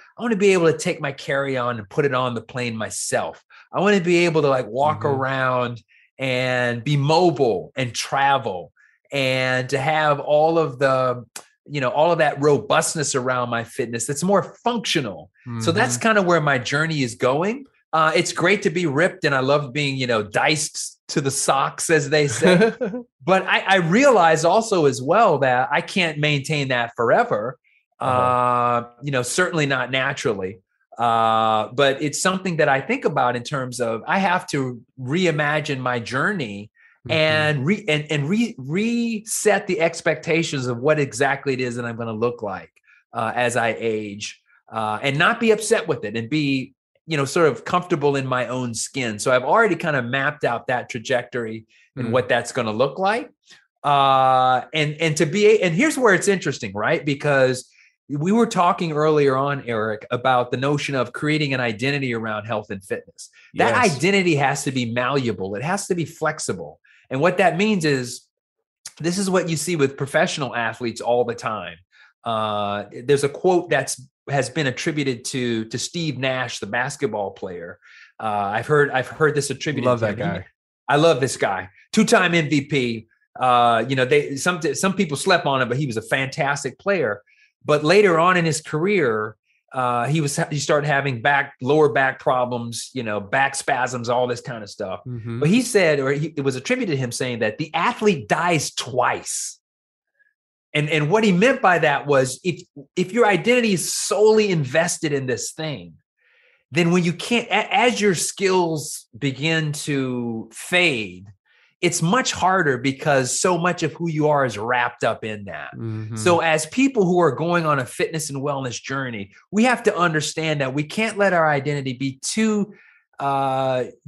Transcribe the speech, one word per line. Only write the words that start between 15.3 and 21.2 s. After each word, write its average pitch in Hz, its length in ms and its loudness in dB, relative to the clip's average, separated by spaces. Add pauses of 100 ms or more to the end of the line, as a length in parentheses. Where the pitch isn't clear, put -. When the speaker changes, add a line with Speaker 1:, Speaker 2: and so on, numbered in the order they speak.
Speaker 1:
So 110 120 0
that's 123 240 2
Speaker 2:
Mm-hmm. 226 120 0
Speaker 1:
kinda 214 140 4
where 175 180 4
my 143 180 2
journey 147 440 -2
is 113 120 -2
going. 175 500 0 (280)
Uh, 160 220 4
it's 175 180 0
great 190 300 2
to 190 80 2
be 175 140 -2
ripped, 156 400 0
and 143 100 2
I 131 60 2
love 135 320 0
being, 143 240 -2
you 131 100 -2
know, 113 160 0
diced 135 760 -2 (120)
to 156 140 -2